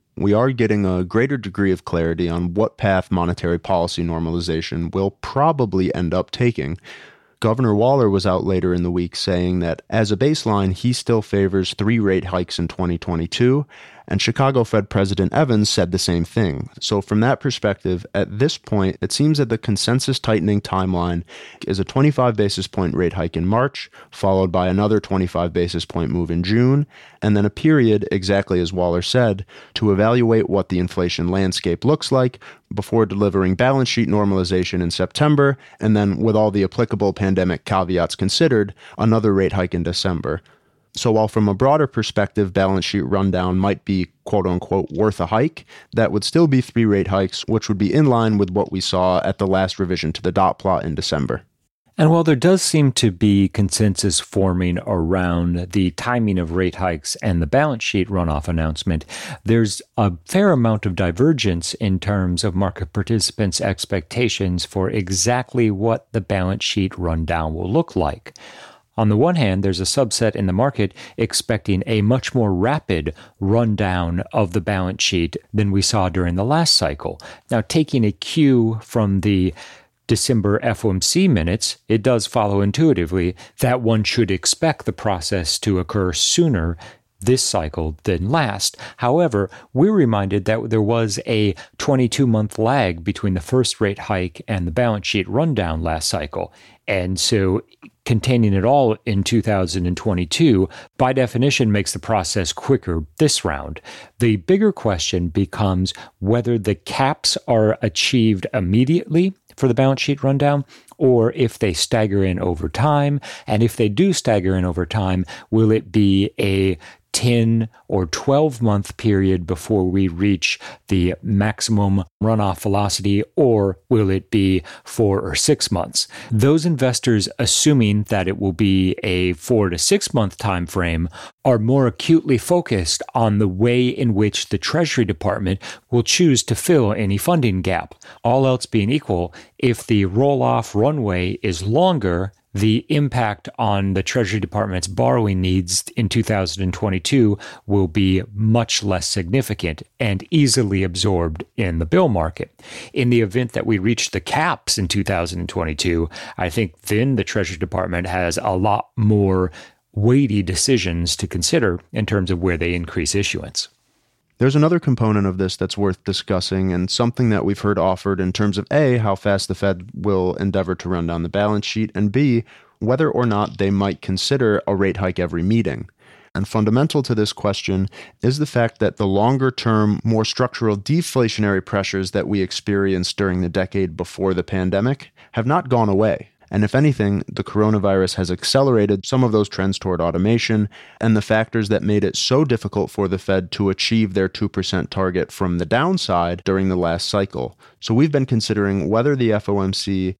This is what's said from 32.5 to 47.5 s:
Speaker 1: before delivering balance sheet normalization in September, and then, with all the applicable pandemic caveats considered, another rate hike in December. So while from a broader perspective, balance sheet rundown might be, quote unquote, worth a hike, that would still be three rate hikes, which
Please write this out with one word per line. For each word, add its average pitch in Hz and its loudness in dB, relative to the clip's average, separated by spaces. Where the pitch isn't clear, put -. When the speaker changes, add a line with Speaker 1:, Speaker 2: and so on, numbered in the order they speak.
Speaker 1:
before 113 0
delivering 95 0
balance 127 2
sheet 117 -2
normalization 92 0
in 85 -2
September, 139 2
and 107 2
then, 101 2
with 107 0
all 107 4
the 98 0
applicable 104 -2
pandemic 92 0
caveats 90 0
considered, 107 0
another 110 2
rate 95 2
hike 92 -2
in 87 -2
December. 85 -4
So - 0
while 110 4
from 107 2
a 101 2
broader 135 2
perspective, 101 -2
balance 95 0
sheet 101 -2
rundown 92 0
might 98 -2
be, 92 -2
quote 95 0
unquote, 90 -2
worth 101 0
a 85 0
hike, 117 -2
that 113 2
would 104 -2
still 165 2
be 131 4
three 113 0
rate 98 2
hikes, 95 -2
which 110 -2